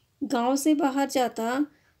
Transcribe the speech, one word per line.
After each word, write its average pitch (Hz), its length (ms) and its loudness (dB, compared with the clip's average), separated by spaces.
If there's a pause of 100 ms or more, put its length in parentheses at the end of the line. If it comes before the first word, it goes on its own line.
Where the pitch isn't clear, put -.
(240)
गांव 247 320 0
से 311 180 2
बाहर 277 360 0
जाता, 247 560 -2 (340)